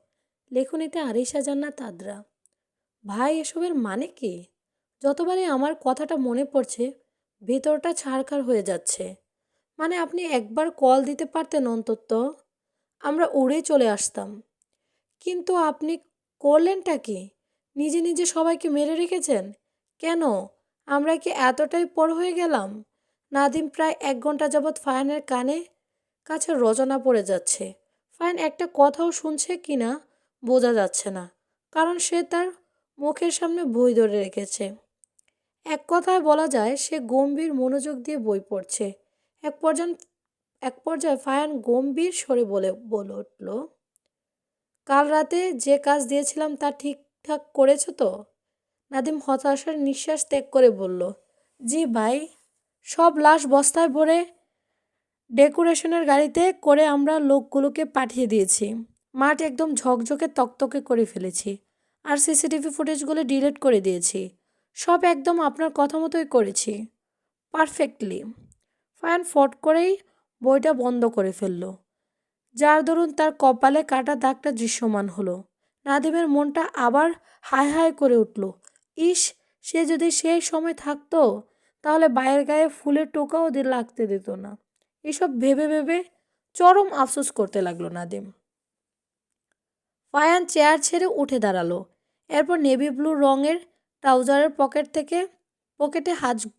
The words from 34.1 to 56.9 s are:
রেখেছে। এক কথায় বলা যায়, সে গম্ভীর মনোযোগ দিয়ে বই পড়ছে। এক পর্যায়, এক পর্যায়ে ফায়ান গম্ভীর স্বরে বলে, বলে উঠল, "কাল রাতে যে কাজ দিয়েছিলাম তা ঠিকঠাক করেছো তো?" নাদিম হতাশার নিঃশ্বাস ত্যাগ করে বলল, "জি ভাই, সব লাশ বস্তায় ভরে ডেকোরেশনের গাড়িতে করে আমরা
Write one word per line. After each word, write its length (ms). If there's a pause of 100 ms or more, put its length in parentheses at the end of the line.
রেখেছে। 520 (920)
এক 220
কথায় 340
বলা 260
যায়, 280
সে 240
গম্ভীর 540
মনোযোগ 440
দিয়ে 200
বই 220 (100)
পড়ছে। 420 (500)
এক 180
পর্যায়, 340 (680)
এক 220
পর্যায়ে 340
ফায়ান 420
গম্ভীর 520
স্বরে 320
বলে, 280
বলে 420
উঠল, 540 (1160)
"কাল 220
রাতে 460
যে 240
কাজ 300
দিয়েছিলাম 480
তা 160
ঠিকঠাক 840
করেছো 380
তো?" 340 (680)
নাদিম 340
হতাশার 540
নিঃশ্বাস 500
ত্যাগ 220
করে 180
বলল, 420 (540)
"জি 200
ভাই, 420 (540)
সব 360
লাশ 300
বস্তায় 420
ভরে 360 (1080)
ডেকোরেশনের 720
গাড়িতে 480
করে 320
আমরা 340